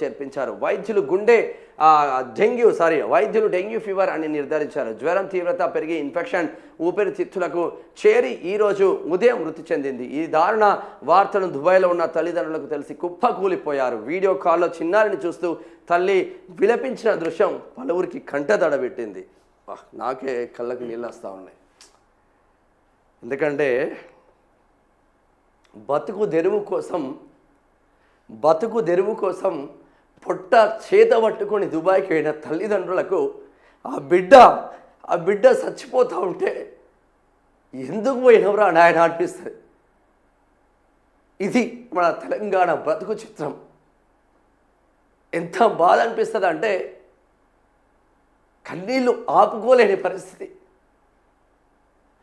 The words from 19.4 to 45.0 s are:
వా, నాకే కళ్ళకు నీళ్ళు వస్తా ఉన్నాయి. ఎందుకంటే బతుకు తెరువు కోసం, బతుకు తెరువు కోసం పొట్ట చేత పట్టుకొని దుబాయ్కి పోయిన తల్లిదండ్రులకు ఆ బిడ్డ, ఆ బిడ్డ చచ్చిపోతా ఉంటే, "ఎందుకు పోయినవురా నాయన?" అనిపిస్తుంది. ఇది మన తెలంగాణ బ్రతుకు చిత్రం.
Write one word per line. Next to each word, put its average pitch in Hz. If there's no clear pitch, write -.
వా, -
నాకే 123
కళ్ళకు 123
నీళ్ళు 117
వస్తా 107
ఉన్నాయి. 95
ఎందుకంటే 139
బతుకు 151
తెరువు 165
కోసం, 160
బతుకు 202
తెరువు 190
కోసం 180
పొట్ట 180
చేత 226
పట్టుకొని 208
దుబాయ్కి 165
పోయిన 151
తల్లిదండ్రులకు 175
ఆ -
బిడ్డ, 180
ఆ -
బిడ్డ 190
చచ్చిపోతా -
ఉంటే, -
"ఎందుకు 202
పోయినవురా 208
నాయన?" 165
అనిపిస్తుంది. 165
ఇది -
మన 175
తెలంగాణ 185
బ్రతుకు 156
చిత్రం. -